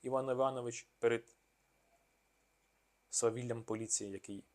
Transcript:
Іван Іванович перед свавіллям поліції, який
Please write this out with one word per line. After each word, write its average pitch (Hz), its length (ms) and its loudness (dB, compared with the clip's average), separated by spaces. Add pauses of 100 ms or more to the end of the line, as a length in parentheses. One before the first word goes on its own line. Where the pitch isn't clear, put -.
Іван 131 280 0
Іванович 127 580 0 (120)
перед 117 360 2 (1700)
свавіллям 117 540 0
поліції, 110 480 -2
який 98 320 -10 (120)